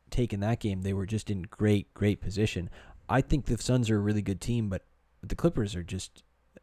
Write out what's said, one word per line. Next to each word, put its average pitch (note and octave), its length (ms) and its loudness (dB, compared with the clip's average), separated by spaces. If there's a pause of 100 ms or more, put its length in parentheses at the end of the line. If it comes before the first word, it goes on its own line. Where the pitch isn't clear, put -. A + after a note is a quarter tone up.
(120)
taken G#2+ 300 0
that A2+ 180 0
game, F#2+ 240 -2
they G2 100 -2
were F#2+ 140 -2
just A2 240 -4
in G2 120 -4
great, G#2 520 2
great G#2 260 2
position. G2 480 -2 (400)
I C3 120 4
think C#3 240 0
the A#2 120 0
Suns B2+ 320 2
are A2 80 4
a - 20 2
really G#2 220 2
good G2 200 -4
team, A2+ 280 -2
but F#2+ 140 -6 (400)
the G#2+ 120 -6
Clippers B2 400 2
are F2 80 -6
just - 400 -10 (400)